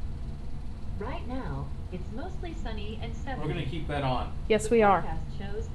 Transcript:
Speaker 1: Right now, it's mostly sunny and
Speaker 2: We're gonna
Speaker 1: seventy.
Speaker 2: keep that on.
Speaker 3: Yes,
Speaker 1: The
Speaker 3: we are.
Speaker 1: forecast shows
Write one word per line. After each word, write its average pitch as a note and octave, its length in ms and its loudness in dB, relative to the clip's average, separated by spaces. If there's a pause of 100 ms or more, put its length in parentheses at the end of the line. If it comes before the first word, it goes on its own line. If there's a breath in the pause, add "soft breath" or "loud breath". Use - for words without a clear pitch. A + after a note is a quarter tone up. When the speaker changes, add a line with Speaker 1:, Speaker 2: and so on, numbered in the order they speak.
(1000)
Speaker 1:
Right B3+ 260 -2
now, A#3+ 400 -2 (260)
it's - 120 -4 (100)
mostly E4 480 -4
sunny G#3+ 400 -4
and A#3 100 -4 (140)
Speaker 2:
We're C4+ 80 -2
gonna - 200 -2
Speaker 1:
seventy. - 120 -2
Speaker 2:
keep D#3 220 -2
that C#3+ 160 0
on. B2+ 260 2 (180)
Speaker 3:
Yes, G#3+ 200 4
Speaker 1:
The A#3 80 6
Speaker 3:
we A3+ 60 8
are. G3 200 8
Speaker 1:
forecast - 200 0 (160)
shows G3+ 360 -2